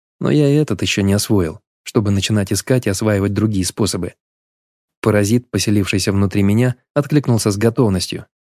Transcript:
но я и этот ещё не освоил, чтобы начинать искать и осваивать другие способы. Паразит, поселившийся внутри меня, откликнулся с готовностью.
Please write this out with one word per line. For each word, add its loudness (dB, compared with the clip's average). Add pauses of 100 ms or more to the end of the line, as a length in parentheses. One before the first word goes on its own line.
(200)
но -2
я 4
и 2
этот 0
ещё -2
не 2
освоил, 0 (240)
чтобы -2
начинать -2
искать -2
и 0
осваивать 0
другие 0
способы. -4 (880)
Паразит, 2
поселившийся 0
внутри 0
меня, 2 (180)
откликнулся 0
с -2
готовностью. 0 (240)